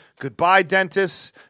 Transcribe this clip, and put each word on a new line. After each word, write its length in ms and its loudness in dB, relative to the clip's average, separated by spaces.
Goodbye, 420 2
dentists. 720 -2